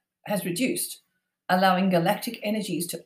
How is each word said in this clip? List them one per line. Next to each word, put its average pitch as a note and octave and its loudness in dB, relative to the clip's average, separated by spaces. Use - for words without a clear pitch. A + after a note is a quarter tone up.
has F#3+ -2
reduced, - -4
allowing F#3 4
galactic F#3 2
energies G3+ -4
to - -10